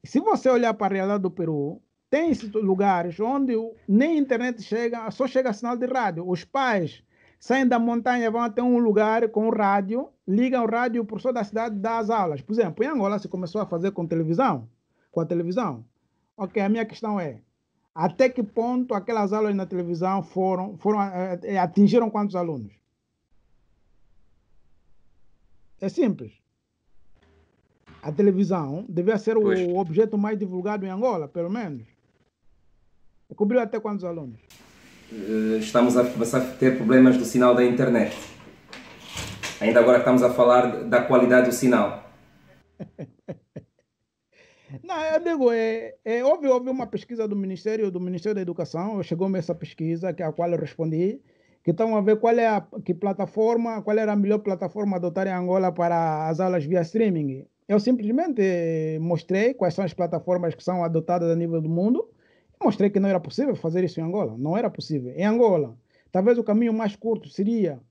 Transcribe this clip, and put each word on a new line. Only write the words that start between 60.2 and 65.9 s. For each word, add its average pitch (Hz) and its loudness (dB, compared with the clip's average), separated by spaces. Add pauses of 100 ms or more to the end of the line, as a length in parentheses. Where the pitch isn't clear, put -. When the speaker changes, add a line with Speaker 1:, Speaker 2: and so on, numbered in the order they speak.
Speaker 1:
que - -18
são 180 -2
adotadas 170 0
a 165 2
nível 165 -2
do 156 -4
mundo, 208 -2 (520)
e 392 -6
mostrei 208 2
que 202 0
não 196 2
era 185 2
possível 226 -2
fazer 165 -2
isso 170 -4
em 160 -4
Angola, 165 -4
não 156 -2
era 226 -2
possível. 135 -8
Em 175 -2
Angola, 202 2 (360)